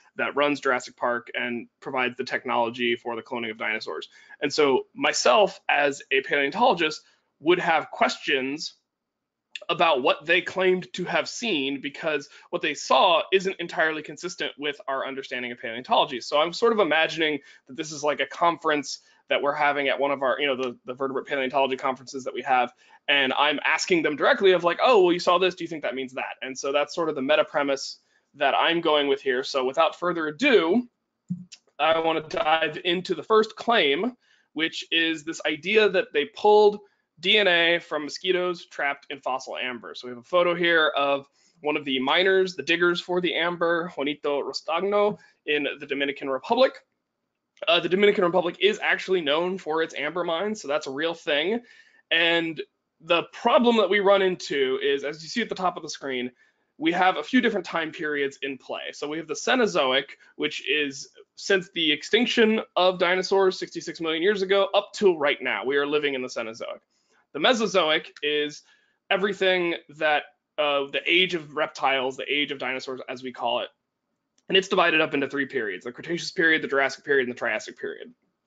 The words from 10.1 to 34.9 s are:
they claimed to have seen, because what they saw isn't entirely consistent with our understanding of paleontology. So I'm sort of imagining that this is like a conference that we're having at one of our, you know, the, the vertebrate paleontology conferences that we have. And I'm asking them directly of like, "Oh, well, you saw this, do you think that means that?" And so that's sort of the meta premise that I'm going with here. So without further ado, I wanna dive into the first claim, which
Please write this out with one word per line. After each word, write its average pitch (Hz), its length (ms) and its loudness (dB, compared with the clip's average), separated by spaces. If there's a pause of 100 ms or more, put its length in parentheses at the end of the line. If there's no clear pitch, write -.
they 170 140 4
claimed 185 520 0
to 185 120 -8
have 165 240 -2
seen, 143 520 -4
because 143 480 -6 (220)
what 175 120 -6
they 156 120 -2
saw 180 480 4 (100)
isn't 190 280 0
entirely 160 420 -2
consistent 160 560 -10
with 143 300 -6
our 135 180 -4
understanding 131 460 -8
of 120 80 -14
paleontology. 131 600 -2
So 147 200 0
I'm 170 120 0
sort 233 200 2
of 214 80 0
imagining 156 580 2 (300)
that 131 80 -18
this 156 160 -8
is 143 100 -12
like 143 160 0
a 135 80 -2
conference 156 720 -2 (300)
that 127 120 2
we're 139 140 0
having 143 340 0
at 120 120 0
one 139 100 2
of 135 120 -2
our, 127 180 0
you 147 80 0
know, 131 80 0
the, 123 280 -4
the 127 100 -8
vertebrate 131 320 -4
paleontology 135 500 0
conferences 131 480 -6
that 107 100 -8
we 117 80 -6
have. 127 300 0 (340)
And 139 280 2
I'm 143 300 2
asking 160 380 2
them 151 140 0
directly 196 340 4
of 175 140 4
like, 170 200 2
"Oh, 226 200 6
well, 175 80 6
you 175 80 0
saw 180 180 4
this, 180 160 2
do 175 80 -10
you 165 60 -8
think 160 140 -8
that 123 120 -4
means 127 200 -8
that?" 110 280 -8
And 131 160 -10
so 139 140 -4
that's 147 200 0
sort 165 160 -2
of 156 60 -4
the 139 80 -4
meta 151 220 4
premise 139 540 -4 (360)
that 139 200 2
I'm 156 260 2
going 151 260 2
with 135 160 0
here. 135 220 0
So 135 200 -2
without 156 320 2
further 170 300 -2
ado, 196 600 2 (920)
I 160 220 4
wanna 160 220 0
dive 160 600 0
into 180 300 0
the - 80 -10
first 214 320 2
claim, 208 600 2 (380)
which 160 360 -2